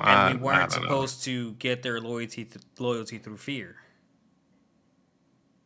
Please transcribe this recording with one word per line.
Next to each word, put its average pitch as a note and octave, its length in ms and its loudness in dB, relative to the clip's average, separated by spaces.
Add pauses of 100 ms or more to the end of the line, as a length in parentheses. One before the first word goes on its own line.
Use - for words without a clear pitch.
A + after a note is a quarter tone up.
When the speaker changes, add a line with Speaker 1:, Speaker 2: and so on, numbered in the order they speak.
Speaker 1:
And G2+ 180 8
Speaker 2:
I, F#2+ 40 6
Speaker 1:
we F#2 80 4
weren't F#2 380 2
Speaker 2:
I E2 80 0
don't - 20 -6
know. - 100 -4
Speaker 1:
supposed C3+ 320 -2
to B2 300 -2
get B2 280 -2
their A#2 180 -2
loyalty A#2 440 -6
th-, - 180 -18 (160)
loyalty A#2 400 -2
through G#2+ 200 -14
fear. A2 380 -8 (1900)